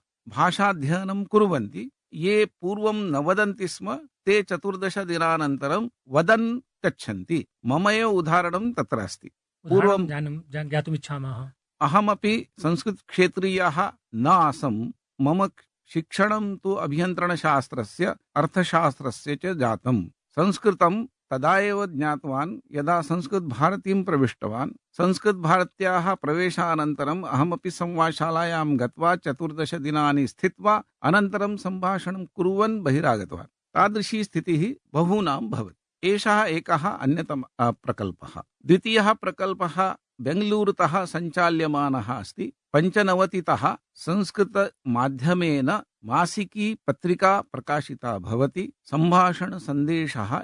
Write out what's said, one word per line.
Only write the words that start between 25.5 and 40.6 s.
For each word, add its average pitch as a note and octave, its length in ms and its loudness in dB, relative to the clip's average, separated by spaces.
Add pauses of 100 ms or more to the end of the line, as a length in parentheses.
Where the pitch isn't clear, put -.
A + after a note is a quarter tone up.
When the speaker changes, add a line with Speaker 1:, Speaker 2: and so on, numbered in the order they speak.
Speaker 1:
प्रवेशानन्तरम् D#3+ 1120 -2
अहमपि D#3+ 460 0
संवादशालायां E3 1080 0
गत्वा D#3 360 2
चतुर्दश D#3 600 -4
दिनानि D3 520 2
स्थित्वा G3+ 560 0 (200)
अनन्तरं F#3+ 540 2
सम्भाषणं F3 680 -4
कुर्वन् G3+ 560 0
बहिरागतवान्। C3 640 0
तादृशी G#3 760 0
स्थितिः F3 680 -2
बहूनां E3 560 2
भवति। A2 600 -4
एषः G#3 320 2
एकः E3 440 0
अन्यतमः, D3+ 560 -2 (160)
अ, A#2+ 120 2
प्रकल्पः। G2+ 720 -8 (240)
द्वितीयः G#3 480 4
प्रकल्पः F#3+ 840 -2 (260)
बेङ्गलूरुतः G3 840 2